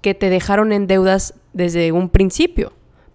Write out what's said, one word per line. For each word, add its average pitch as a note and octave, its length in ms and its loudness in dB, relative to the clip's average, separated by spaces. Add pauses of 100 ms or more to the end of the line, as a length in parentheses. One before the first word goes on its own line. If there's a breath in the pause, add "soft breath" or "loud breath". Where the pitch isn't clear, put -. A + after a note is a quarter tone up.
que G3 120 -2
te G3 160 -2
dejaron G3+ 420 0
en G3+ 160 -2
deudas F#3+ 460 0 (180)
desde E3+ 400 -2
un F3+ 160 0
principio. G3 640 0 (440 soft breath)